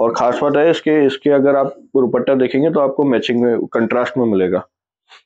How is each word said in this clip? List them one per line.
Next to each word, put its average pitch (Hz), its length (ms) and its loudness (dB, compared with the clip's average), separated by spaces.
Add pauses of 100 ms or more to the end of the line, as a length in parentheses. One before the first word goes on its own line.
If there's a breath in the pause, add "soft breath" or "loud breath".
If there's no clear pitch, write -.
और 113 120 0
खास 120 300 -2
बात 147 140 0
है 151 140 2
इसके, 156 360 2
इसके 135 240 -2
अगर 139 260 2
आप 135 100 0
दुपट्टा 123 680 -2
देखेंगे 131 360 0
तो 151 100 0
आपको 139 240 0
matching 120 380 0
में, 120 240 0
contrast 117 520 -2
में 123 80 0
मिलेगा। 92 400 0 (600 loud breath)